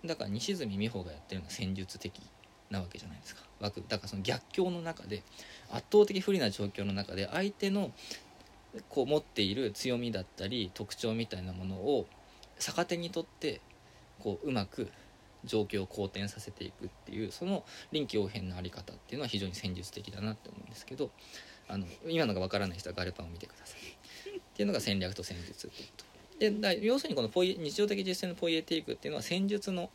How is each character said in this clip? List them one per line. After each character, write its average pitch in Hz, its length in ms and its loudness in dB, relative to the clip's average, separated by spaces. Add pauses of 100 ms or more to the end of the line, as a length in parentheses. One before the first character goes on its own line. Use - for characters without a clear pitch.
だ 165 120 -2
か - 80 -2
ら 98 60 -2
西 113 240 2
住 110 240 0
美 110 100 4
穂 101 160 -2
が 87 80 -8
や 80 60 -12
っ - 40 -14
て - 120 -8
る 92 80 -2
の 80 40 -10
は - 60 -8
戦 95 220 0
術 95 240 -4
的 - 220 -8 (500)
な 98 100 0
わ 90 100 -4
け - 80 -12
じ - 60 -12
ゃ 95 40 -10
な - 80 -10
い - 40 -14
で - 60 -16
す - 80 -12
か。 - 80 -18 (180)
枠-、 104 280 -4
だ 107 100 2
か - 60 -6
ら 104 40 -6
そ - 80 -6
の 98 60 -2
逆 - 300 0
境 185 180 6
の 175 100 -2
中 165 240 -4
で、 - 180 -4 (480)
圧 - 220 -2
倒 208 140 12
的 202 140 2
不 202 120 4
利 185 60 6
な 117 120 6
状 101 160 0
況 98 180 -2
の 98 80 2
中 98 220 -2
で、 95 180 0
相 196 200 2
手 196 180 2
の 190 220 2 (960)
こ 139 140 4
う 120 40 6
持 147 120 6
っ 143 40 4
て - 200 0
い 98 120 4
る 120 180 2
強 123 260 2
み 120 140 0
だ 95 80 0
っ 90 40 -2
た - 220 -6
り、 104 260 0
特 - 240 -6
徴 110 180 2
み 113 120 0
た - 120 -6
い 92 40 -4
な 92 100 -4
も 92 120 -4
の 95 120 -2
を 110 300 4 (520)
逆 - 280 2
手 175 100 0
に 170 140 -2
と 170 120 0
っ - 20 -2
て、 - 360 -4 (600)
こ 98 220 -2
う、 151 60 -2
う 135 40 2
ま 104 140 2
く - 220 -4 (560)
状 110 180 4
況 98 200 0
を 90 40 -2
好 - 180 -2
転 98 240 -2
さ 107 120 -8
せ - 100 -10
て 98 140 -8
い 95 60 -6
く - 160 -10
っ - 20 -6 (180)
て - 60 -10
い 107 140 -2
う、 - 60 -4
そ - 120 -6
の 185 200 2 (280)
臨 151 140 2
機 110 120 2
応 98 100 4
変 98 200 -4
の 90 80 -4
あ 90 40 -4
り 90 100 -4
方 - 220 -12
っ - 40 -14
て - 180 -10
い - 20 -4
う - 20 -2
の 147 40 -2
は 123 60 -2
非 104 100 0
常 98 80 0
に 90 80 -4
戦 92 200 -2
術 92 180 -8
的 101 200 -10
だ 98 80 -8
な 110 120 0
っ 107 40 -6
て - 120 -16
思 - 140 -12
う 98 40 -14
ん - 40 -16
で 113 60 -12
す - 100 -16
け 131 100 -8
ど、 139 140 0 (580)
あ 95 100 -4
の、 92 80 -2 (220)
今 165 180 4
の 104 80 2
が 92 60 2
わ 92 80 0
か 101 100 2
ら 98 80 2
な 90 80 -4
い 90 40 -8
人 87 120 -8
は 87 60 -6
ガ 90 80 0
ル 90 80 -2
パ 87 100 -10
ン 85 40 -8
を - 40 -10
見 85 80 -10
て - 80 -10
く - 100 -16
だ - 80 -20
さ - 120 -14
い。 - 40 -16 (560)
っ 349 40 -6 (140)
て - 80 -2
い - 20 4
う - 20 4
の 143 60 2
が - 80 2
戦 101 180 0
略 92 160 -2
と 92 80 -8
戦 90 140 -6 (100)
術 - 220 -12
っ - 20 -10
て - 120 -14
い - 20 -12
う - 40 -16
こ - 80 -20
と。 - 80 -16 (340)
で、 214 120 6
だ-、 208 240 4
要 226 240 4
す 277 60 -2
る 311 60 -2
に - 60 2
こ 123 60 4
の 110 60 2
ポ 180 160 6
イ-、 185 160 2
日 151 160 -2
常 208 100 6
的 202 180 2
実 185 240 0
践 175 40 -2
の - 20 -4
ポ 175 140 0
イ 165 80 6
エ 160 60 4
テ 165 140 0
ィ 160 60 0
ッ - 20 -12
ク - 80 -2
っ - 40 0
て - 120 -6
い - 20 -2
う - 20 -2
の 147 40 -2
は - 60 -2
戦 185 260 2
術 202 240 0
の 175 220 -2